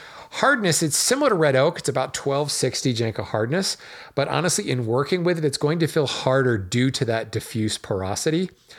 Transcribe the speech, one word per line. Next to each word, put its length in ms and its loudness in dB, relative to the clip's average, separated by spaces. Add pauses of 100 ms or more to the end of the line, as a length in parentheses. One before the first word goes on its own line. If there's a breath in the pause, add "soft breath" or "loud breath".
(300 loud breath)
Hardness, 520 2
it's 120 0
similar 360 2
to 40 4
red 220 4
oak. 220 4
It's 100 -2
about 240 -2
twelve 400 -2
sixty 400 -2
Janka 320 -2
hardness, 540 -2 (360 loud breath)
but 140 0
honestly, 420 0
in 140 0
working 400 0
with 140 2
it, 60 -2
it's 120 0
going 220 0
to 80 4
feel 200 2
harder 520 2
due 320 0
to 160 -2
that 260 -4
diffuse 460 -4
porosity. 720 -2 (280 loud breath)